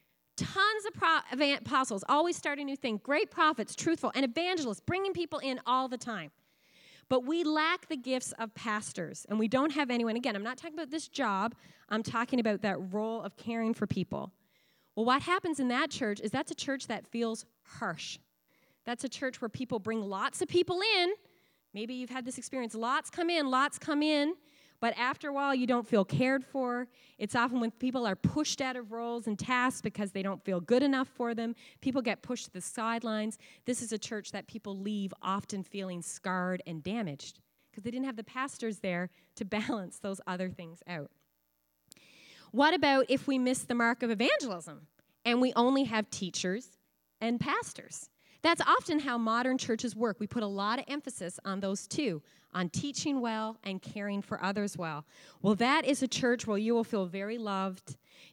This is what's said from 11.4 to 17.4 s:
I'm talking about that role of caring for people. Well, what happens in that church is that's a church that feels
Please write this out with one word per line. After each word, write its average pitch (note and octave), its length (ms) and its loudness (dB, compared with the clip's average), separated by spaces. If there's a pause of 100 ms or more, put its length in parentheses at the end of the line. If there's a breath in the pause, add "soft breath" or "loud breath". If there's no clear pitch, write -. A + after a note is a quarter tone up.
I'm A3 160 -2
talking A#3+ 360 0
about G#3+ 240 0
that G3+ 140 0 (160)
role A3 280 -4
of F#3+ 160 -10
caring A3+ 360 -2
for G#3 120 -2
people. - 480 -2 (600 soft breath)
Well, A3 100 0
what C4 160 4
happens F4 380 0
in C4 80 2
that C4+ 240 2
church G#3 300 -2
is G#3+ 100 2
that's - 200 0
a D#4 40 -8
church C#4 320 -4
that G#3+ 180 -4
feels A3+ 400 0 (180)